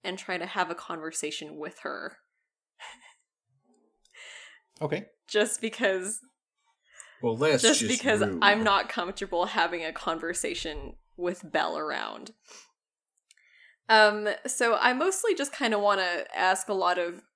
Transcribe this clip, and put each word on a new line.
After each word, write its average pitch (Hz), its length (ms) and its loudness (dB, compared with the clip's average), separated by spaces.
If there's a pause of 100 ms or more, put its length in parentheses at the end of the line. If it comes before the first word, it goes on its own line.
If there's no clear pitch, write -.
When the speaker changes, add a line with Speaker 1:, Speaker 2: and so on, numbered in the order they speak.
Speaker 1:
and 190 160 -8
try 180 200 -6
to 170 80 -6
have 180 240 -2
a 170 40 -4
conversation 156 800 -8
with 151 240 -10
her. - 360 -8 (640)
<laughs> - 60 -16 (2000)
Speaker 2:
Okay. 151 240 -4 (200)
Speaker 1:
Just 214 360 0
because 214 580 -2 (1000)
Speaker 3:
Well, 117 140 0
that's 143 260 4
Speaker 1:
just 226 180 6
Speaker 3:
just 110 100 -2
Speaker 1:
because 226 300 2
Speaker 3:
rude. 196 220 0
Speaker 1:
I'm 208 200 6
not 202 280 2
comfortable 180 560 -2
having 175 380 0
a 160 80 -4
conversation 165 1040 -6 (200)
with 175 340 -4
Belle 156 280 0
around. 147 540 -6 (1600)
Um, 214 400 6 (180)
so 233 320 2
I 247 140 4
mostly 370 420 0
just 277 200 -4
kinda 220 240 0
wanna 190 460 2 (100)
ask 185 340 2
a 208 60 0
lot 180 240 2
of 175 240 -4 (140)